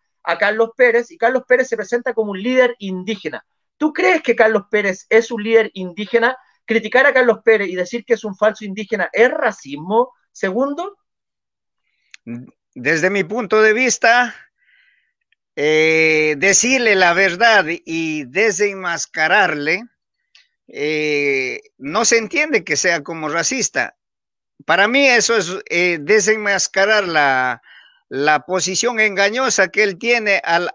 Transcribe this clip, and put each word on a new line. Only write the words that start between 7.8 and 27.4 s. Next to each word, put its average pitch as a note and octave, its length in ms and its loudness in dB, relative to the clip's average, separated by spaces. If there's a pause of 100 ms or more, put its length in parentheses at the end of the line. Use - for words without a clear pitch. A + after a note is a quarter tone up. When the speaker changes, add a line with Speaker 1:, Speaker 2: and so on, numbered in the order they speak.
Speaker 1:
que A#3+ 100 0
es A3 100 -12
un G3+ 120 -10
falso G#3+ 280 -2
indígena G3 480 -6
es A3+ 180 4
racismo? G#3 800 -4 (200)
Segundo. C#4+ 640 -6 (1800)
Speaker 2:
Desde D3+ 340 -2
mi G3 160 -2
punto G#3+ 380 -2
de G#3+ 100 4
vista, A#3+ 640 0 (1200)
eh, D#3 800 2
decirle G#3+ 580 2
la F3+ 180 4
verdad F#3+ 540 4
y D#3+ 560 -6
desenmascararle, F3 1600 -2 (800)
eh, C#3+ 920 -2 (180)
no E3 260 -4
se A#3 140 2
entiende B3 460 -2
que D3+ 120 -4
sea E3+ 260 0
como D#3+ 260 -8
racista. E3 680 -4 (680)
Para F3 220 2
mí C#4 180 2
eso A#3+ 300 2
es, F#3 200 -4 (140)
eh, F3 300 0
desenmascarar G3+ 1080 0
la, C3+ 560 0 (460)